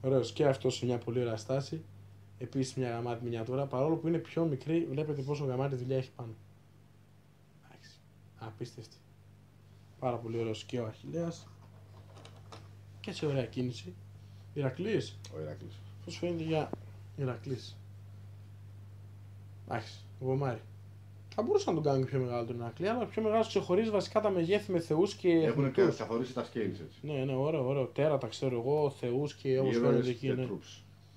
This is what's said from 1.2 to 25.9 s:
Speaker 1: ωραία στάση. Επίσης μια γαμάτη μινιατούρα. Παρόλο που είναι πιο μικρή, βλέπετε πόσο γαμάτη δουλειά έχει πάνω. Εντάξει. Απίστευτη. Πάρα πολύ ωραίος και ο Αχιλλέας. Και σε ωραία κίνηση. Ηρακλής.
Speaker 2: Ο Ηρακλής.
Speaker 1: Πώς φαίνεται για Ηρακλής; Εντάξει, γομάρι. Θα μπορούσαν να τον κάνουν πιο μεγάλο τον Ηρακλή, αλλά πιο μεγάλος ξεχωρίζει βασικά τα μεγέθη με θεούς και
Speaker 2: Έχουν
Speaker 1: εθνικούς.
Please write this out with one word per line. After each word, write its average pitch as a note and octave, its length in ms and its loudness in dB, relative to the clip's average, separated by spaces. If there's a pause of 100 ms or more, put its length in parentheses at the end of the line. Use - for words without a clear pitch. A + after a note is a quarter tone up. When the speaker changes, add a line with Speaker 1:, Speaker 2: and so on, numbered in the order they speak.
Speaker 1:
ωραία A#2 160 0
στάση. C#3 460 -2 (560)
Επίσης C3 360 -2
μια B2+ 160 0
γαμάτη A#2+ 340 -4
μινιατούρα. A#2+ 420 0
Παρόλο C#3 300 2
που D#3+ 120 -2
είναι E3+ 100 4
πιο - 260 0
μικρή, D#3+ 460 0
βλέπετε C#3+ 320 -2
πόσο C#3+ 220 -2
γαμάτη C3+ 320 0
δουλειά B2+ 200 -2
έχει C3 200 -2
πάνω. A#2 160 -10 (1400)
Εντάξει. - 220 -20 (480)
Απίστευτη. - 580 -12 (1000)
Πάρα B2 180 0
πολύ A2+ 220 -4
ωραίος A2 260 -2
και B2 160 -4
ο A2+ 60 -2
Αχιλλέας. D#3+ 600 -6 (1500)
Και G3 120 -10
σε - 140 -2
ωραία C3+ 200 4
κίνηση. B2+ 480 -4 (600)
Ηρακλής. D3+ 640 0 (180)
Speaker 2:
Ο D#2 40 -6
Ηρακλής. - 340 -8 (300)
Speaker 1:
Πώς E3+ 140 -10
φαίνεται F3 260 -2
για D#3+ 260 0 (460)
Ηρακλής; B2+ 600 -4 (1900)
Εντάξει, - 360 -6 (160)
γομάρι. C3 400 0 (760)
Θα A3 80 0
μπορούσαν F4+ 320 4
να D#3 80 2
τον D3 100 4
κάνουν C3 140 4
πιο C3+ 140 -2
μεγάλο A#2+ 260 0
τον A#2+ 100 -6
Ηρακλή, A#2+ 320 -4
αλλά A3+ 180 2
πιο - 160 -2
μεγάλος A3 260 4
ξεχωρίζει G3+ 420 4
βασικά G#3 300 2
τα G#3 100 4
μεγέθη F#3+ 420 2
με E3+ 80 4
θεούς E3+ 340 4
και - 140 2
Speaker 2:
Έχουν D#3 360 6
Speaker 1:
εθνικούς. B2+ 320 6